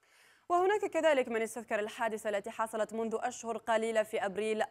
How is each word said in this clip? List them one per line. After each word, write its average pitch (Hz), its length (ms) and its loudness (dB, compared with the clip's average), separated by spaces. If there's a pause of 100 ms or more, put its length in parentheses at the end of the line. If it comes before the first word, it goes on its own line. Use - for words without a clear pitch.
(500)
وهناك 381 360 4
كذلك 302 420 4
من 226 140 0
استذكر 220 380 -4
الحادثة 214 500 -4
التي 208 220 -2
حصلت 220 420 -2
منذ 226 260 -2
أشهر 233 380 -4
قليلة 220 460 2
في 214 220 -2
أبريل 214 460 0